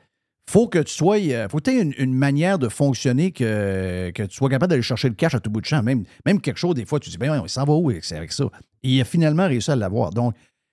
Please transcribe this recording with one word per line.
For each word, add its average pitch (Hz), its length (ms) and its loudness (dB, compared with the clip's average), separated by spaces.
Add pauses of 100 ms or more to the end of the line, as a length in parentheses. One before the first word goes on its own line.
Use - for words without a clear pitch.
(500)
faut 226 180 4
que 180 120 2
tu - 140 -2
sois, 196 260 2
euh, 123 300 -2
faut 120 80 -4
que 120 60 -4
t'aies 262 180 2
une, 151 180 0
une 131 160 0
manière 143 420 2
de 127 120 0
fonctionner 139 640 0
que, 95 840 -2
que 110 80 -4
tu 95 120 -8
sois 135 140 0
capable 135 220 2
d'aller 135 100 2
chercher 117 280 -2
le 113 40 -4
cash 160 220 0
à 113 40 0
tout 104 120 -6
bout 110 100 -2
de - 40 -8
champ. - 180 0
Même, 117 220 0 (200)
même 185 160 2
quelque - 160 -4
chose, 175 160 0
des 120 120 -4
fois, 147 140 -2
tu - 120 -14
dis, 87 80 -14
ben, 131 120 -2
ouais, 151 60 0
on 98 100 -4
s'en 135 180 -2
va 147 80 4
où 160 180 2
avec, 85 220 -6
avec 78 180 -8
ça ? 139 140 -2 (360)
Et 131 80 -2
il 131 120 4
a 120 40 2
finalement 165 420 2
réussi 127 220 0
à 147 60 2
l'avoir. 104 340 -2
Donc, 113 240 0 (400)